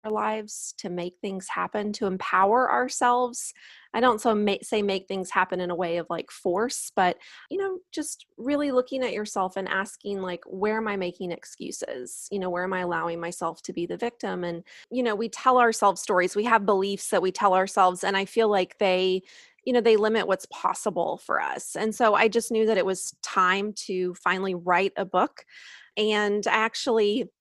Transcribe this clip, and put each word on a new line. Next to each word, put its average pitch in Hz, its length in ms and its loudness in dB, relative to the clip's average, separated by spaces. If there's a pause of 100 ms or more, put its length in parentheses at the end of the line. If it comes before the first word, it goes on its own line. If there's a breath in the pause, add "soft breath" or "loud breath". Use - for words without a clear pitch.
our 214 60 -6
lives 214 680 -4
to 190 120 -8
make 175 300 -6
things 190 280 -6
happen, 208 440 -4
to 208 140 -4
empower 196 640 2
ourselves. 247 800 0 (420 loud breath)
I 226 60 0
don't 240 200 4
so 226 140 4
ma-, 208 280 2
say 214 200 0
make 196 240 -2
things 190 240 -6
happen 185 300 0
in 180 100 -4
a 175 60 -2
way 170 220 -2
of, 170 120 -4
like, 170 200 -4
force, 196 680 -2
but, 185 220 2 (320 loud breath)
you 370 80 -4
know, 392 200 -4 (140)
just - 340 -8 (100)
really 285 360 -2
looking 254 320 0
at 233 80 -2
yourself 202 440 -4
and 190 120 -6
asking, 196 520 -4
like, 180 260 -6
"Where 208 300 -2
am 220 120 -4
I 202 80 -4
making 180 340 -6
excuses? - 1000 -10
You 202 80 -2
know, 185 100 -2
where 175 140 -2
am 190 80 -2
I 185 80 -2
allowing 170 400 -2
myself 170 420 -6
to - 100 -10
be 170 140 -4
the 175 100 -6
victim?" 196 480 -6
And, 170 200 -6 (260 loud breath)
you 254 140 -2
know, 220 100 0
we 220 140 -4
tell 254 300 4
ourselves 226 440 4
stories. 180 340 2
We 208 80 0
have 226 220 4
beliefs 196 440 0
that 185 120 2
we 185 100 0
tell 196 220 4
ourselves, 185 500 4
and 196 120 0
I 196 80 0
feel 226 240 2
like 190 300 0
they, 185 440 2 (420 loud breath)
you 262 80 0
know, 247 80 4
they 220 160 6
limit 214 300 2
what's 190 200 0
possible - 720 -2
for - 220 -2
us. - 360 -6
And 220 180 -2
so 220 220 4
I 220 100 4
just 226 240 0
knew 220 160 2
that 214 120 2
it 175 80 2
was - 360 -4
time 196 500 0 (140)
to 185 280 -2
finally 185 420 -2
write 175 400 2
a 196 80 -2
book. 190 400 0 (520 loud breath)
And 208 520 0
I - 80 2
actually 220 720 0 (100)